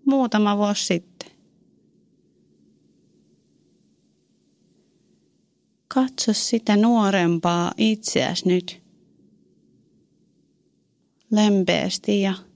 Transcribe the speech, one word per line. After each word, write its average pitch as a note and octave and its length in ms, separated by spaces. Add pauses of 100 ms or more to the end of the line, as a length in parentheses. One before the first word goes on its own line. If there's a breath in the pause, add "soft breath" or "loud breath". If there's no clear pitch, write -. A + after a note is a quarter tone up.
muutama A3 500
vuosi G#3 280
sitten. - 460 (4000)
Katso C4 440
sitä A3 440
nuorempaa F3+ 1000
itseäsi G#3+ 720
nyt F3+ 340 (2500)
lempeästi G3+ 920
ja F#3+ 140 (220)